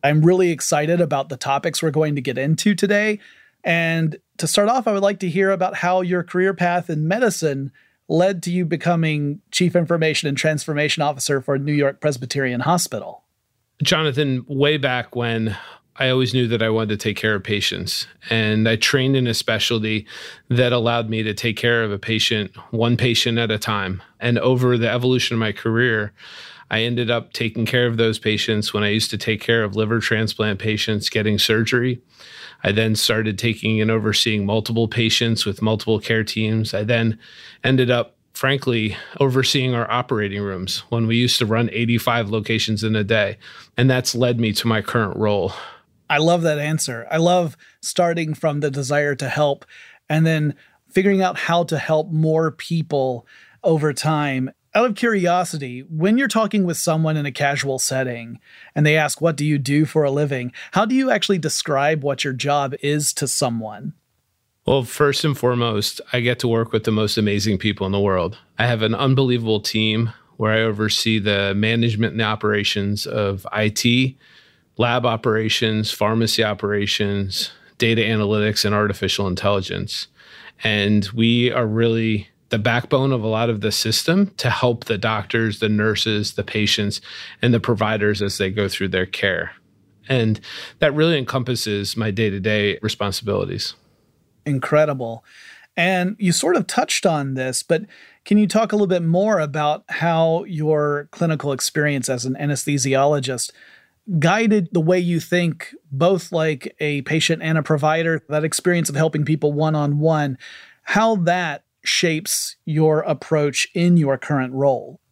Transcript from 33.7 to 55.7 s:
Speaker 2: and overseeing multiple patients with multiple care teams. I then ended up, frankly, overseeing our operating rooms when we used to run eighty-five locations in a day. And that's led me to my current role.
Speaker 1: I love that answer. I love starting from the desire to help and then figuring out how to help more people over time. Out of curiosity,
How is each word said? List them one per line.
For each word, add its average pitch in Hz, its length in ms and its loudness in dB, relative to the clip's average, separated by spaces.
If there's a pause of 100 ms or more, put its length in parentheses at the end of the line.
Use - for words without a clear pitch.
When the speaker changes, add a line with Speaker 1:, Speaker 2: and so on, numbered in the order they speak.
Speaker 2:
and 110 100 2
overseeing 107 540 0
multiple 110 420 0
patients 113 580 0
with 101 160 -6
multiple 110 380 0
care 110 240 -2
teams. 110 500 -2
I 104 120 -4
then 113 340 0 (420)
ended 127 300 2
up, 120 240 0 (160)
frankly, 120 640 -2 (240)
overseeing 131 540 2
our 117 180 -2
operating 104 500 -2
rooms 95 460 -6
when 113 200 0
we 113 100 2
used 120 220 2
to 113 60 0
run 113 280 0
eighty-five 117 560 0
locations 110 560 -2
in 110 100 0
a 107 80 0
day. 104 340 0 (380)
And 131 140 4
that's 127 260 0
led 120 240 2
me 110 140 0
to - 140 -2
my 110 140 2
current 101 360 -2
role. 104 340 0 (580)
Speaker 1:
I 147 100 2
love 170 240 4
that 151 160 0
answer. 143 520 -4
I 160 60 0
love 170 400 2 (240)
starting 170 520 0
from 147 280 -2
the 147 100 -2
desire 143 440 -2
to 135 120 -6
help 143 380 0 (420)
and 156 180 2
then 151 300 0 (340)
figuring 196 320 4
out 185 160 0
how 170 280 0
to 165 120 -4
help 156 340 0
more 156 380 2
people 143 800 -4 (340)
over 156 300 2
time. 139 600 -2 (220)
Out 226 120 4
of 220 100 -2
curiosity, 175 960 -2